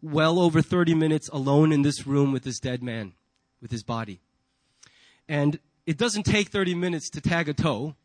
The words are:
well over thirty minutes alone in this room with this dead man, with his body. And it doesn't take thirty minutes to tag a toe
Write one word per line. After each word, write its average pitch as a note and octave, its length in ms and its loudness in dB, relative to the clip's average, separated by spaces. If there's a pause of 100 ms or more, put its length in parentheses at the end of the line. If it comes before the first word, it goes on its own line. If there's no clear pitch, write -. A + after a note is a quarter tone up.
well D#3+ 380 0
over E3 240 4
thirty F3 320 2
minutes D#3 360 0
alone D3 420 4
in D3 100 2
this C#3+ 240 -2
room C#3 260 2
with B2+ 120 -4
this B2+ 140 -8
dead B2 240 -6
man, A2+ 300 -8 (480)
with A#2+ 100 -14
his A#2 120 -6
body. A2 380 -6 (1080)
And D3 300 0 (260)
it D#3+ 140 -2
doesn't G#3 240 -2
take G#3 260 2
thirty F#3 260 0
minutes F3 360 -4
to D3+ 100 -12
tag E3+ 280 0
a D3 60 -2
toe C#3+ 500 -4